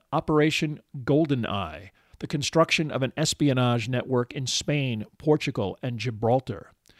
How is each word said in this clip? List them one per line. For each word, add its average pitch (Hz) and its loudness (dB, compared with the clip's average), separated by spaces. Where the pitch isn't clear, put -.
Operation 151 2
Golden 143 2
Eye, 92 -6
the - -10
construction 160 0
of 127 -2
an 127 -2
espionage 127 2
network 123 -2
in 135 -6
Spain, 127 -2
Portugal, 131 0
and 123 -6
Gibraltar. 113 -2